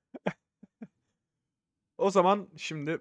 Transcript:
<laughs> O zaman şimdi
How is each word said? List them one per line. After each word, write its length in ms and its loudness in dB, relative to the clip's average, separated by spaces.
<laughs> 120 -2
O 120 0
zaman 460 4
şimdi 440 -6